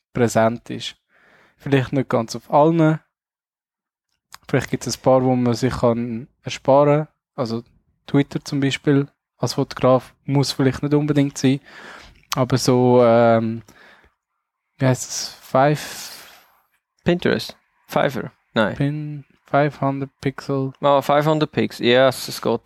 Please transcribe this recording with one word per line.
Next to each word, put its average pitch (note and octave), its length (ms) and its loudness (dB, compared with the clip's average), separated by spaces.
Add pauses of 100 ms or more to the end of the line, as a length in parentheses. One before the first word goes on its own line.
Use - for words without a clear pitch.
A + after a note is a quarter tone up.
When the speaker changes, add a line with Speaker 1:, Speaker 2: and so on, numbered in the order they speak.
(140)
Speaker 1:
präsent A2+ 560 0
ist. A#2 260 -10 (600)
Vielleicht C3+ 360 -2
nicht C3 160 -2
ganz A#2 260 -2
auf - 180 -14
allen. D#3 460 4 (1500)
Vielleicht - 220 -2
gibt's - 180 -6
ein - 140 -8
paar, C3 220 4
wo B2+ 120 2
man B2 200 0
sich B2 240 -2
kann A#2 480 -2 (160)
ersparen. C#3+ 640 2 (280)
Also A#2 280 -6 (420)
Twitter - 400 -2
zum C#3+ 140 -6
Beispiel C#3 480 0 (300)
als B2 180 -4
Fotograf B2+ 580 0 (120)
muss C#3 260 0
vielleicht C3 320 -2
nicht D3 100 -2
unbedingt C#3+ 440 0
sein. C#3 220 2 (760)
Aber C3 220 0
so, B2 460 4
ähm, A2+ 600 4 (1120)
wie C3+ 80 -2
heisst B2+ 240 0
es? - 180 -10 (140)
Five - 680 -2 (920)
Speaker 2:
Pinterest? - 540 -2 (300)
Fiverr? D3 440 -4 (220)
Nein. A2 220 0
Speaker 1:
Pin, D3 500 -6 (200)
five C#3+ 360 -2
hundred C#3 280 -4 (120)
Pixel. C3+ 600 -6
Speaker 2:
Ah, C#3+ 200 4
five D3 280 0
hundred D#3 220 0
Pixel. - 340 -4
Yes, B2+ 420 2
es - 140 -12
geht. A#2 240 -4